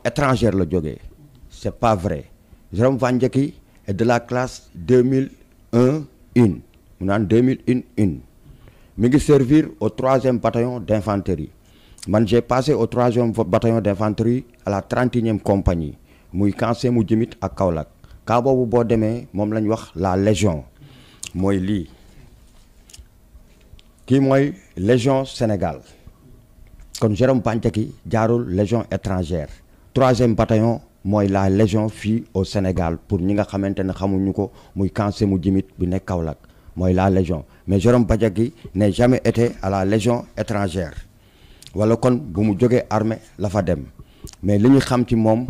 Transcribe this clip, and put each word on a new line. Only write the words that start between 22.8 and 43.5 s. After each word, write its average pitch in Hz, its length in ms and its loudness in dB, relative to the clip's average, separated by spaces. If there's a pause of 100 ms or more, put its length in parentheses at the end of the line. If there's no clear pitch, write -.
Kii 135 140 2
mooy 135 340 2 (240)
légion 127 480 0
Sénégal. 92 540 -4 (1200)
Kon 107 140 2
Jérôme 123 280 2
Bandiaky 110 520 -2 (160)
jaarul 117 400 0
légion 101 420 0
étrangère. 90 580 -4 (440)
Troisième 127 420 4
bataillon 113 460 0 (220)
mooy 101 240 2
la 98 220 2
légion 107 400 2
fii 110 340 -4 (100)
au 95 100 0
Sénégal, 90 540 -2 (100)
pour 101 120 -2
ñi 95 140 0
nga 104 120 0
xamante 98 340 -4
ne 92 140 -4
xamuñu 95 400 -2
ko, 98 180 -4 (240)
muy 95 140 -2
camp 104 220 -2
Sémou 98 300 0
Djimit 95 240 0 (120)
bi 87 100 -4
nekk 92 180 -4
Kaolack, 82 320 -4 (380)
mooy 92 180 0
la 92 160 2
légion. 87 340 0 (240)
Mais 98 120 2
Jérôme 120 260 4
Bandiaky 110 480 0 (220)
n'est 101 160 2
jamais 120 340 2
été 117 260 2 (100)
à 95 80 -4
la 98 160 0
légion 110 400 0 (120)
étrangère. 98 560 -4 (800)
Wala 107 220 2
kon, 127 180 2
bu 104 260 -4
mu 107 180 2
jógee 123 300 2
armée 110 300 -2 (180)
la 98 120 -6
fa 101 120 0